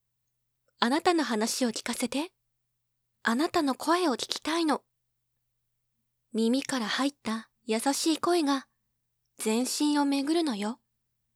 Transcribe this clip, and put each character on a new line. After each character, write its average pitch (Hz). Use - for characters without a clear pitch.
あ 226
な 294
た 370
の 320
話 226
を 220
聞 -
か 247
せ 240
て。 294
あ 226
な 294
た 339
の 269
声 339
を 269
聞 -
き -
た 320
い 339
の。 294
耳 226
か 269
ら 220
入 262
っ 277
た 220
優 220
し 277
い 294
声 349
が 277
全 220
身 294
を 285
巡 277
る 339
の 277
よ。 208